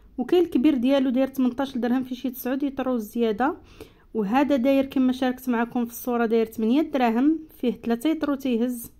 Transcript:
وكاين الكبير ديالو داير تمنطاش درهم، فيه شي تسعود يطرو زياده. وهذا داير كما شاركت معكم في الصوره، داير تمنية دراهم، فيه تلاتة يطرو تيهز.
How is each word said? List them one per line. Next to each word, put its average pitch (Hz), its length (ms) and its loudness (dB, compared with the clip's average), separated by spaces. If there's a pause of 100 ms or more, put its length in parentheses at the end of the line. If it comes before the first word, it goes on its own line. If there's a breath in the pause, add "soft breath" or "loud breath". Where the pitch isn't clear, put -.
(180 soft breath)
وكاين 339 260 2
الكبير 302 300 2
ديالو 269 360 2
داير 262 180 2
تمنطاش 262 500 -2
درهم، 240 260 0
فيه 254 120 -10
شي 254 140 -6
تسعود 262 320 -6
يطرو 262 360 -2
زياده. 226 580 -2 (580 loud breath)
وهذا 254 420 2
داير 269 300 4
كما 262 260 2
شاركت 254 360 -4
معكم 233 360 -2
في 233 60 -8
الصوره، 240 360 -2
داير 226 200 2
تمنية 226 360 0
دراهم، 277 560 2 (200)
فيه 240 140 -2
تلاتة 233 380 -2
يطرو 311 240 -2
تيهز. 247 640 -2